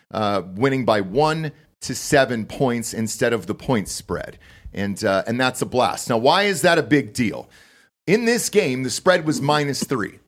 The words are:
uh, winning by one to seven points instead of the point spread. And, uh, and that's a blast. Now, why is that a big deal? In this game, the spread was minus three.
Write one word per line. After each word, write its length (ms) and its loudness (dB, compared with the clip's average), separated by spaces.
uh, 320 0
winning 300 0
by 160 4
one 500 0
to 140 -8
seven 500 2
points 480 -2
instead 400 -2
of 140 -4
the 80 -4
point 340 -2
spread. 500 -8
And, 280 -4
uh, 240 2
and 140 -2
that's 220 0
a 40 -2
blast. 440 -2
Now, 80 2
why 240 4
is 180 0
that 160 4
a 60 2
big 320 2
deal? 340 -4
In 200 2
this 240 0
game, 320 0
the 80 -4
spread 340 2
was 160 0
minus 420 0
three. 460 -4